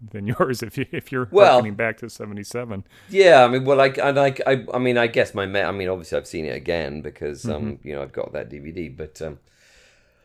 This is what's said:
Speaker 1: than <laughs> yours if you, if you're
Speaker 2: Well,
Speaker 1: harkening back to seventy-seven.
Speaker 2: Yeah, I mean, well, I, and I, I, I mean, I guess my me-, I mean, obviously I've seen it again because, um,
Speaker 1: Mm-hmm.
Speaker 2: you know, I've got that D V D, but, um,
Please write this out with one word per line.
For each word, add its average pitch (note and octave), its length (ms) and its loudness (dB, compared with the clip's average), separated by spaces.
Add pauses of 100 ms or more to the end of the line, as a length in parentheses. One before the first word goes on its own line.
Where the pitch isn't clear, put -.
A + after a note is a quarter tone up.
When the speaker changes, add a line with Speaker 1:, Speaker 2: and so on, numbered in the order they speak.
(120)
Speaker 1:
than G2+ 140 -10
<laughs> A2+ 120 -4
yours B2+ 240 -2
if A2 160 -10
you, C3 140 -6
if D3 180 -10
you're B2+ 220 -4
Speaker 2:
Well, F3+ 220 8
Speaker 1:
harkening A2 200 2
back A2 240 -4
to A#2 100 -16
seventy-seven. G#2 760 -10 (240)
Speaker 2:
Yeah, F3 360 8
I A#2+ 40 6
mean, C3 160 0
well, C3+ 160 4
I, C3+ 80 4
and C3+ 280 -2
I, C#3 160 2 (140)
I, C3 260 0
I B2 60 -2
mean, B2+ 180 0
I A#2+ 120 2
guess A#2 260 -2
my G2+ 100 -2
me-, G2 140 -4
I F2+ 140 0
mean, G2 160 -6
obviously E2+ 300 -6
I've - 100 -8
seen D#2+ 180 -8
it C2 80 -6
again D2+ 480 -6
because, D2 460 -10
um, D2 300 -6
Speaker 1:
Mm-hmm. - 100 -18
Speaker 2:
you D2 80 -10
know, C#2 60 -8
I've C2+ 100 -14
got - 200 -10
that A1+ 160 -10
D C#2+ 120 -16
V D2 100 -14
D, E2 200 -10
but, D2+ 300 -16
um, D#2 200 -12 (840)